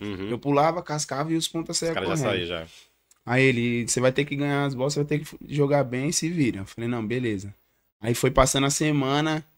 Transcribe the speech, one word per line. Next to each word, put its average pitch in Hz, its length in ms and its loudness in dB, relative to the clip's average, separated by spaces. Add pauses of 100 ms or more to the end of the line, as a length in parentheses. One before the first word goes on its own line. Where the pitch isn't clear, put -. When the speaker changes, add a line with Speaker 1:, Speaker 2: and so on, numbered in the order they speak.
Speaker 1:
Uhum. 101 280 -6
Speaker 2:
eu 120 80 -4
pulava, 151 460 2
cascava 151 480 -4
e 160 60 2
os 160 100 -2
pontas 165 300 -6
Speaker 1:
Os - 20 -4
Speaker 2:
saíam 165 140 -2
Speaker 1:
caras 175 160 -4
já 165 80 0
Speaker 2:
correndo. 135 140 0
Speaker 1:
saíam 92 160 -2
já. 82 200 -6 (580)
Speaker 2:
Aí 123 180 2
ele, 120 440 2
"Você 123 140 0
vai 127 100 4
ter 143 140 0
que 143 100 -6
ganhar 143 300 0
as 139 100 -4
bolas, 135 180 -2
você 147 100 -2
vai 147 40 -4
ter 151 120 0
que - 180 -12 (180)
jogar 143 280 4
bem, 127 280 -2
se 160 180 0
vira." 135 300 2
Eu 98 60 -8
falei, 117 240 -6
"Não, 120 160 -2
beleza." 107 480 -4 (480)
Aí 117 120 0
foi 131 180 2
passando 135 360 4
a - 20 2
semana, 151 720 2 (140)